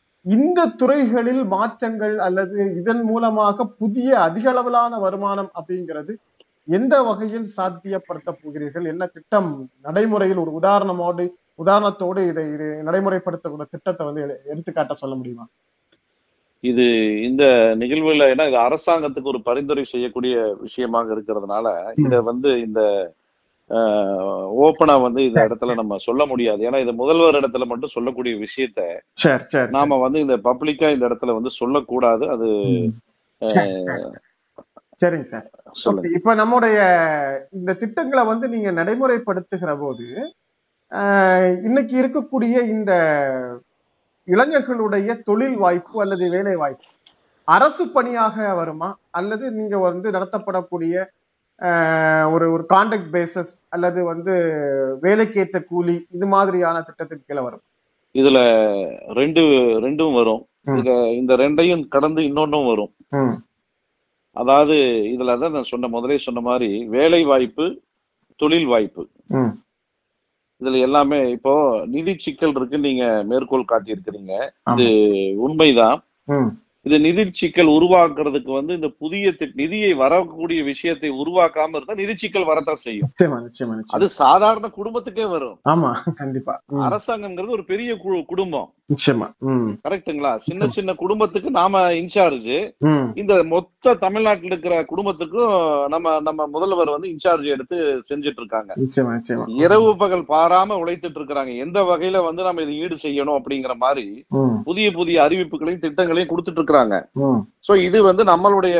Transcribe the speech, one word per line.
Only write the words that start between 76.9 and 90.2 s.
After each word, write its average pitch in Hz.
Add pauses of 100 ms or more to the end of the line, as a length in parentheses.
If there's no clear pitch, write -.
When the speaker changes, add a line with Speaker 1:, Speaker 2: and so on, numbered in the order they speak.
Speaker 2:
நிதி 170
சிக்கல் 175
உருவாக்குறதுக்கு 151
வந்து 143
இந்த 156
புதிய 185
திட்-, 151
நிதியை 175
வரக்கூடிய 160
விஷயத்தை 143
உருவாக்காம 156
இருந்தா 156
நிதி 202
சிக்கல் 190
வரத்தான் 156
செய்யும். 113
Speaker 1:
நிச்சயமா, 151
நிச்சயமா, 117
நிச்சயமா. 110
Speaker 2:
அது 185
சாதாரண 208
குடும்பத்துக்கே 220
வரும். 139 (100)
Speaker 1:
ஆமா, 151 (180)
கண்டிப்பா. 135
ம். 139
Speaker 2:
அரசாங்கம்ங்கிறது 202
ஒரு 208
பெரிய 226
கு-, 180
குடும்பம். 170 (160)
Speaker 1:
நிச்சயமா. 127 (100)
ம். 123 (180)
Speaker 2:
கரெக்ட்டுங்களா? 147